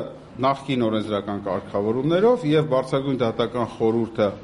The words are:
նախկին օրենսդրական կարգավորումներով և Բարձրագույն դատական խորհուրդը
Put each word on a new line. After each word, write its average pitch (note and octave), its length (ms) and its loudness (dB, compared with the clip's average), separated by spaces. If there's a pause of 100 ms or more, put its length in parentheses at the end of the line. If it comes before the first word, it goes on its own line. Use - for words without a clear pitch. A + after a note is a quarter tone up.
(400)
նախկին C3 480 0
օրենսդրական G#2 520 -2 (100)
կարգավորումներով C3 1000 0
և D3+ 240 2
Բարձրագույն C3 480 0
դատական A#2 560 0
խորհուրդը A2+ 520 2 (160)